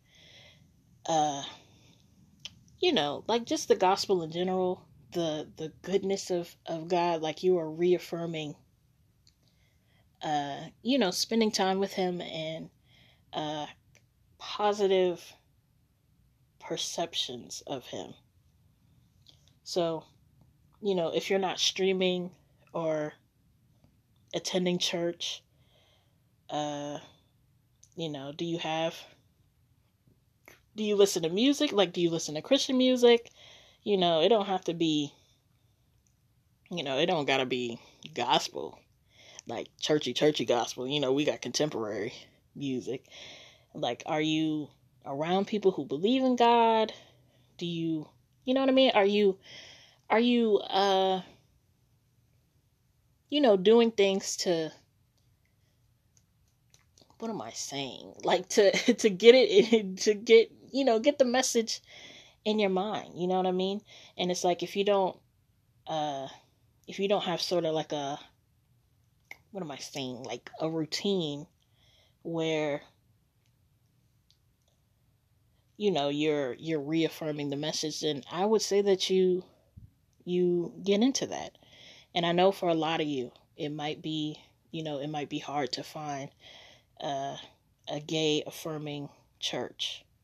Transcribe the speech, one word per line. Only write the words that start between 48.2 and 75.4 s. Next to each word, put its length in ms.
you 120
know 60
what 80
I 40
mean? 220
Are 100
you, 320
are 100
you, 380
uh, 640
you 120
know, 160
doing 340
things 460
to, 340
what 100
am 120
I 100
saying? 640
Like, 260
to, 220
<laughs> 240
to 140
get 260
it, 600
<laughs> 40
to 140
get 360
you 100
know, 160
get 200
the 60
message 560
in 160
your 100
mind, 460
you 120
know 80
what 100
I 60
mean? 280
And 140
it's 120
like, 200
if 120
you 80
don't, 340
uh, 400
if 120
you 80
don't 160
have 180
sorta 300
like 220
a, 260
what 120
am 80
I 60
saying? 460
Like, 260
a 100
routine 760
where, 580